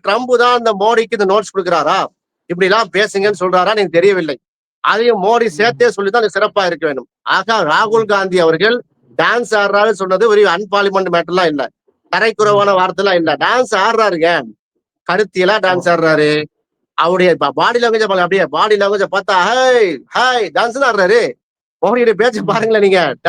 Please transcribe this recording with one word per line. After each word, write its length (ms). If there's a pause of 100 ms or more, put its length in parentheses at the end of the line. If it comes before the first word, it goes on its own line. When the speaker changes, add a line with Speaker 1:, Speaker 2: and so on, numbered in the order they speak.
Speaker 1:
ட்ரம்ப் 300
தான் 200
இந்த 220
மோடிக்கு 400
இந்த 60
நோட்ஸ் 320
கொடுக்குறாரா, 460 (420)
இப்படி 240
எல்லாம் 240
பேசுங்கன்னு 460
சொல்றாரா, 300
எனக்கு 200
தெரியவில்லை. 500 (400)
அதையும் 440
மோடி 220
Speaker 2:
ம். 140
Speaker 1:
சேர்த்தே 300
சொல்லிதான் 340
அது 160
சிறப்பா 260
இருக்க 200
வேண்டும். 220 (140)
ஆக 420
ராகுல் 400
Speaker 2:
ம். 20
Speaker 1:
காந்தி 340
அவர்கள் 440 (380)
டான்ஸ் 340
ஆடுறாரு 360
சொன்னது 360
ஒரு 180
அன்பார்லிமெண்ட் 680
மேட்டர்லாம் 360
இல்ல, 200 (480)
தரைக்குறைவான 580
Speaker 2:
ம். 40
Speaker 1:
வார்த்தைலாம் 380
இல்ல, 180
டான்ஸ் 420
ஆடுறாருங்க, 680 (680)
கருத்தியலா 480
டான்ஸ் 300
Speaker 2:
ஓ. 20
Speaker 1:
ஆடுறாரு. 520 (500)
அவருடைய 420
ப-, 180
பாடி 260
லாங்குவேஜ் 280
பாருங்க, 140
அப்படியே 240
பாடி 300
லாங்குவேஜ் 360
பார்த்தா, 240
ஹேய், 640 (180)
ஹேய், 380
டான்ஸ் 260
தான் 160
ஆடுறாரு. 360 (540)
மோடியுடைய 280
பேச்சை 280
Speaker 2:
ம். 40
Speaker 1:
பாருங்களேன் 360
நீங்க, 340 (140)